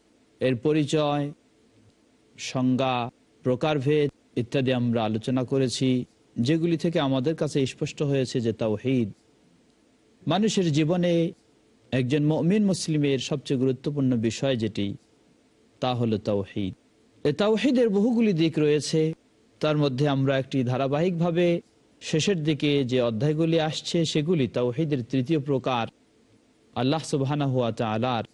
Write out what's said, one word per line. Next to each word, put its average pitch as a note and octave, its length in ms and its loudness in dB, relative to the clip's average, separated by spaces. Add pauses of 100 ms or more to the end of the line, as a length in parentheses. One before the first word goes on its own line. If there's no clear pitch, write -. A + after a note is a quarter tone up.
(400)
এর B2+ 160 2
পরিচয়, D3 680 0 (1120)
সংজ্ঞা, B2+ 580 0 (480)
প্রকারভেদ D3 640 2 (280)
ইত্যাদি B2+ 360 0
আমরা A#2+ 320 0
আলোচনা A2+ 400 -2
করেছি, C3 440 0 (480)
যেগুলি D#3+ 400 0
থেকে E3+ 240 -2
আমাদের C3+ 340 0
কাছে D#3 320 -2
স্পষ্ট - 360 -6
হয়েছে C#3 380 0
যে A2+ 120 0
তাওহীদ A2+ 560 -2 (1120)
মানুষের F#3 500 0
জীবনে F3 400 2 (800)
একজন C3 320 2
মুমিন D#3 400 2
মুসলিমের D3+ 540 0
সবচেয়ে C3+ 420 -4
গুরুত্বপূর্ণ C3 560 0
বিষয় A#2 400 0
যেটি, G2+ 300 -2 (960)
তা B2+ 120 0
হলো A#2 240 0
তাওহীদ। G2+ 540 -4 (520)
এ D3 80 2
তাওহীদের A3+ 560 2
বহুগুলি G#3+ 440 2
দিক D#3+ 260 0
রয়েছে, D3+ 420 2 (600)
তার D3+ 160 0
মধ্যে C#3+ 320 2
আমরা C3+ 300 2
একটি C3+ 260 -4
ধারাবাহিকভাবে D#3+ 840 0 (560)
শেষের E3 420 0
দিকে D3 260 0 (140)
যে B2+ 180 0
অধ্যায়গুলি D3+ 580 0
আসছে D#3 440 -2
সেগুলি D3+ 440 0
তাওহীদের B2+ 540 -2
তৃতীয় C3+ 380 -2
প্রকার, C3 440 -2 (920)
আল্লাহ C3+ 280 0
সুবহানাহু C#3 540 -2
ওয়া A#2 140 0
তাআলার A2+ 600 -2